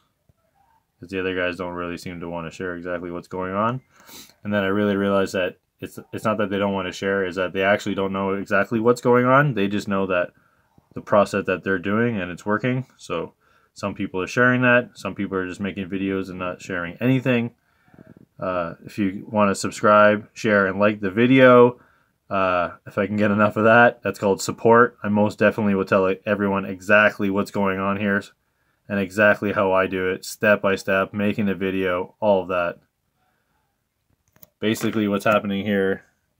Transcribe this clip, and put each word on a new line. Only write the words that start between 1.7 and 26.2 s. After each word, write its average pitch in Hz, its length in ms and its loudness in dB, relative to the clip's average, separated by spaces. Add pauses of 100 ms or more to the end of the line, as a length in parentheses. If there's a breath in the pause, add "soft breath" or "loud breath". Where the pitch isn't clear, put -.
really 87 240 -8
seem 87 220 -12
to 85 80 -10
wanna 85 220 -10
share 90 240 -8
exactly 87 360 -8
what's 87 180 -12
going 92 240 -8
on. 113 300 -2 (600 loud breath)
And 104 100 -6
then 104 100 0
I 98 60 0
really 101 280 0
realized 98 380 0
that 92 240 -4 (200)
it's, - 200 -16 (120)
it's 101 140 -10
not 110 140 0
that 104 100 -2
they 98 100 -4
don't 101 140 0
wanna 92 180 -4
share, 98 340 -2
is 90 120 -6
that 90 160 -4
they 95 100 -2
actually 101 320 0
don't 98 200 -4
know 98 180 -2
exactly 98 480 -2
what's 120 220 2
going 123 240 2
on. 139 260 4
They 101 160 0
just 101 200 -4
know 98 180 -2
that 90 260 -2 (600)
the - 80 -12
process 101 440 2
that 90 180 -4
they're 98 140 -2
doing 107 400 -2
and 90 120 -6
it's 85 160 -12
working. 127 400 -2 (100)
So 82 380 -8 (400)
some 101 200 -8
people 92 280 -6
are 87 40 -4
sharing 123 360 2
that. 123 320 2
Some 95 200 -10
people 95 220 -6
are 92 100 -4
just 90 140 -12
making 92 300 -6
videos 95 400 -4
and 90 80 -12
not 90 240 -8
sharing 87 360 -8
anything. 120 560 0 (840 soft breath)
Uh, 87 360 -6 (100)
if - 120 -16
you 98 300 -4
wanna 104 260 2
subscribe, 104 800 2
share, 101 340 2
and 95 140 -4
like 107 200 0
the 98 100 -2
video, 123 680 6 (520 soft breath)
uh, 90 400 0 (160)
if - 100 -10
I 101 100 0
can 104 100 -4
get 104 140 2
enough 104 280 2
of 107 60 2
that, 120 380 6
that's 98 160 -4
called 98 220 0
support. 117 600 4
I 104 80 -4
most 104 280 0
definitely 104 360 2
will 95 100 0
tell 95 280 2 (120)